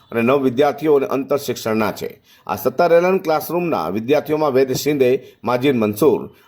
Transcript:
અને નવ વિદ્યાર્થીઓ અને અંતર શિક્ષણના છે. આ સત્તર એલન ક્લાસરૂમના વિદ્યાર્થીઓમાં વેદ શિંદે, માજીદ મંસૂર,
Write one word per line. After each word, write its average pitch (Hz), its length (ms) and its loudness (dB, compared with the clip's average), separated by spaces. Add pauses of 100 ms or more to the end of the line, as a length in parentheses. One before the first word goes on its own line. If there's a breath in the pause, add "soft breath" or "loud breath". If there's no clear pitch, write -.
(120)
અને 117 100 -2
નવ 135 200 2
વિદ્યાર્થીઓ 143 540 0
અને 135 100 2
અંતર 139 320 -2
શિક્ષણના 110 540 -4
છે. - 300 -10 (260 soft breath)
આ 92 80 -4
સત્તર 165 380 0
એલન 180 240 4
ક્લાસરૂમના 156 720 -2
વિદ્યાર્થીઓમાં 143 640 0
વેદ 131 200 2
શિંદે, 131 540 0 (160 loud breath)
માજીદ 123 320 0
મંસૂર, 104 600 0 (120 soft breath)